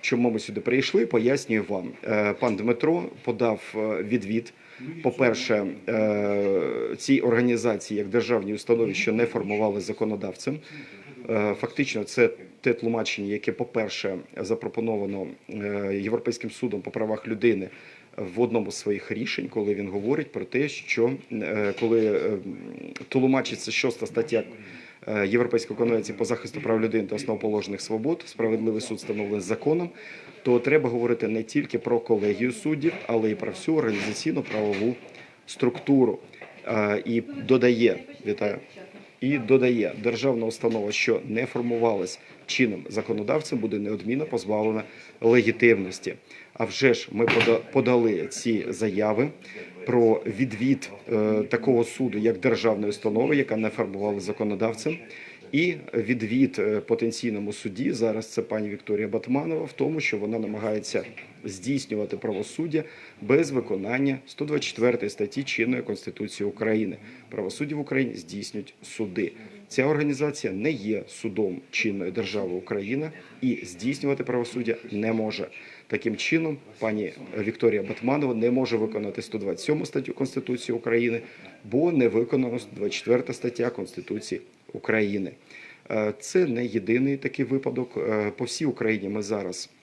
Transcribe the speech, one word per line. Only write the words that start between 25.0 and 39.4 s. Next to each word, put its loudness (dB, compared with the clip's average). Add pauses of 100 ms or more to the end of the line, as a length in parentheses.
е, 2
Європейської 2
конвенції 0
по 0
захисту -4
прав 2
людини 2
та -4
основоположних -2
свобод, -2
справедливий 0
суд -6
встановлений -2
законом, 0 (540)
то 6
треба 4
говорити 0
не 0
тільки -2
про 2
колегію 2
суддів, 0 (140)
але 2
й 0
про -4
всю 0
організаційно-правову 0 (500)
структуру. 4 (480)
Е, 2
і 2
додає, 4 (260)
вітаю, 0 (640)
і 2
додає, 4 (100)